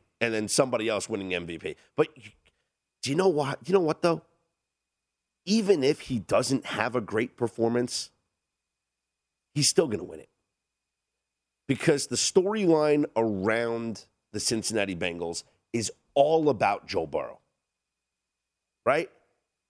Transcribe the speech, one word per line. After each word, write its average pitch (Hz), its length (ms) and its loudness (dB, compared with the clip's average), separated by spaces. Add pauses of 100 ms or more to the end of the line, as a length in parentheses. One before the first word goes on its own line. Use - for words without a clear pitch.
(200)
and 117 120 0
then 107 160 -2
somebody 120 400 0
else 104 200 -2
winning 98 260 -6
M 87 120 -4
V 82 120 -10
P. 80 180 -10 (200)
But 151 120 2 (920)
do 127 80 -4
you 143 60 -2
know 185 120 4
what? 147 300 0 (100)
You 180 60 2
know 190 60 6
what, 156 200 0
though? 165 220 2 (1200)
Even 190 400 4
if 147 180 2
he 120 180 -4
doesn't 123 460 0
have 110 300 -2
a 120 40 -2
great 107 360 -4
performance, 120 720 -2 (1400)
he's 143 140 2
still 165 200 2
gonna 107 160 -4
win 78 160 -14
it. - 100 -20 (1400)
Because 143 400 0
the 120 100 -6
storyline 165 880 2 (100)
around 113 920 -2 (260)
the 107 80 -6
Cincinnati 104 560 -2
Bengals 85 480 -6 (280)
is 117 200 -4 (220)
all 151 340 4
about 104 380 0
Joe 82 200 -4
Burrow, 69 340 -8 (1500)
right? 147 240 2 (600)